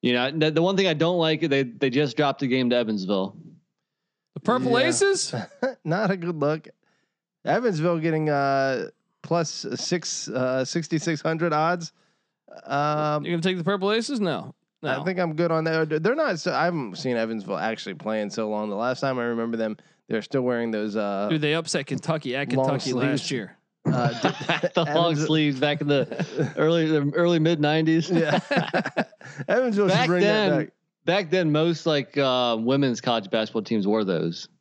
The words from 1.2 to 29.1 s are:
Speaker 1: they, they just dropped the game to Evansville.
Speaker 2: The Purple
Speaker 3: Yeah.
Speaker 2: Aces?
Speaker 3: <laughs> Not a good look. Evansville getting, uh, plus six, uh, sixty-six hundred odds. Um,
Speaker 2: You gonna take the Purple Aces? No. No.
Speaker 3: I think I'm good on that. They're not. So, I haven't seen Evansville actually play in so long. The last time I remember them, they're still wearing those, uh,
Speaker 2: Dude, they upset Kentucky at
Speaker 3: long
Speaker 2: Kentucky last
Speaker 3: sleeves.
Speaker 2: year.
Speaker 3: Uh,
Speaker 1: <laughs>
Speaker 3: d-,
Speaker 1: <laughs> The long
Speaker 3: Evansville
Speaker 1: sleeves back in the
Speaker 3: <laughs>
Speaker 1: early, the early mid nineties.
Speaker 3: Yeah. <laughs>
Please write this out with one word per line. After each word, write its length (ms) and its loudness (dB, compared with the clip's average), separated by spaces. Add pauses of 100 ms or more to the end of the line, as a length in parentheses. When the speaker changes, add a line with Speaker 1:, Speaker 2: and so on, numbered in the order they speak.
Speaker 1:
they, 220 2
they 260 -2
just 280 0
dropped 240 0
the 60 -2
game 240 2
to 60 4
Evansville. 600 0 (960)
Speaker 2:
The 60 -10
Purple 380 2
Speaker 3:
Yeah. 100 4
Speaker 2:
Aces? 460 2 (260)
Speaker 3:
<laughs> 240 -6
Not 260 0
a 80 0
good 180 -4
look. 320 -2 (800)
Evansville 540 0
getting, 280 0
uh, 600 0 (340)
plus 420 -2 (120)
six, 520 -6
uh, 360 -2
sixty-six 580 -4
hundred 320 -2
odds. 380 0 (720)
Um, 600 0
Speaker 2:
You 80 -2
gonna 100 -2
take 140 0
the 80 -6
Purple 280 0
Aces? 280 -2
No. 340 -4 (280)
No. 180 -2
Speaker 3:
I 40 -8
think 140 -2
I'm 180 0
good 160 2
on 120 0
that. 380 0
They're 120 2
not. 240 0
So, 160 -4
I 100 2
haven't 320 -2
seen 200 -2
Evansville 420 -2
actually 380 -4
play 260 -4
in 80 -4
so 180 -4
long. 220 -4
The 60 -6
last 240 -2
time 180 -2
I 60 -2
remember 340 -2
them, 180 -4 (320)
they're 140 -2
still 180 -2
wearing 300 0
those, 260 -2
uh, 320 -2
Speaker 2:
Dude, 140 0
they 120 0
upset 320 -4
Kentucky 480 -4
at 180 -4
Speaker 3:
long 140 2
Speaker 2:
Kentucky 280 -2
last 320 0
Speaker 3:
sleeves. 40 -6
Speaker 2:
year. 260 -8 (300)
Speaker 3:
Uh, 220 2
Speaker 1:
<laughs> 140 -4
Speaker 3:
d-, 480 -2
Speaker 1:
<laughs> 40 -20
The 100 4
long 40 -2
Speaker 3:
Evansville 380 2
Speaker 1:
sleeves 340 2
back 220 0
in 60 -2
the 680 -2
Speaker 3:
<laughs> 20 -6
Speaker 1:
early, 300 2
the 280 2
early 240 4
mid 220 2
nineties. 500 2
Speaker 3:
Yeah. 280 2 (100)
<laughs> 1000 -4